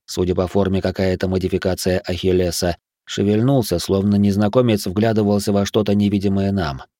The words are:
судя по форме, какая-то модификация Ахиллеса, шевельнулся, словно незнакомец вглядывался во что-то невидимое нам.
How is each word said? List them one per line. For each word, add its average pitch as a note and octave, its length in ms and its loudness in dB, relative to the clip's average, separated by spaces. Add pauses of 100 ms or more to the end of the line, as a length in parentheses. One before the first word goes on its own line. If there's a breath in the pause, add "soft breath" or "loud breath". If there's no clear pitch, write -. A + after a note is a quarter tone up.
судя F2+ 300 -2
по F#2 120 0
форме, F#2+ 340 0
какая-то F#2 460 -2
модификация F#2 720 -2
Ахиллеса, F2+ 800 -2 (280)
шевельнулся, G#2+ 720 0
словно G2 360 0
незнакомец G#2 720 2
вглядывался G#2 680 0
во G2+ 120 2
что-то G#2 300 0
невидимое G2 560 0
нам. F2 320 -4 (160)